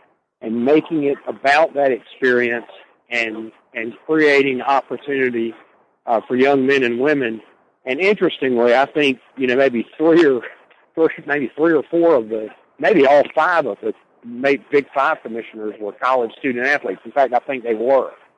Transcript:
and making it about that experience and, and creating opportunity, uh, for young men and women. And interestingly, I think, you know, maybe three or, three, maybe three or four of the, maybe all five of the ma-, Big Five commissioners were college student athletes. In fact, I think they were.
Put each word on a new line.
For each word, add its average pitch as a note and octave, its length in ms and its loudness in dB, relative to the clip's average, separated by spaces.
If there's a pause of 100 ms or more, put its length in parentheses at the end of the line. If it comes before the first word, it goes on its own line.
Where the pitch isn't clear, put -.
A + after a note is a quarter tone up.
(400)
and A#2 240 -6
making D#3 380 0
it C#3 240 -2
about C#3 480 0
that C#3 160 0
experience A#2+ 800 -2 (420)
and, A2+ 400 -6 (240)
and A#2 200 -10 (120)
creating C#3 540 2
opportunity, B2+ 920 -4 (540)
uh, A2+ 220 0
for B2+ 80 -2
young C3+ 300 2
men C#3 180 2
and A#2 160 -2
women. C3 400 -2 (440)
And C3 160 -6
interestingly, C3+ 760 0
I C3+ 100 2
think, C#3 320 -2 (180)
you C3 120 -2
know, B2 80 0
maybe B2+ 280 0 (140)
three E3 260 4
or, C3 180 2 (520)
three, D#3+ 320 -2
maybe C#3+ 300 -4
three E3 160 2
or D3+ 180 2
four E3+ 240 4
of A2+ 140 0
the, A2 200 -6 (300)
maybe E3 260 4
all C#3+ 200 6 (100)
five D#3+ 320 2
of G2+ 160 -6
the G#2+ 100 -4 (320)
ma-, A#2+ 280 -2 (180)
Big C#3+ 240 0
Five D3+ 280 0
commissioners A2 580 -10
were G#2 120 -8
college B2+ 460 -2
student B2 260 -4
athletes. B2+ 400 -4
In A#2 60 -16
fact, C3 240 0
I A#2+ 60 0
think C3+ 240 -8
they A#2 100 -2
were. A#2 380 0 (260)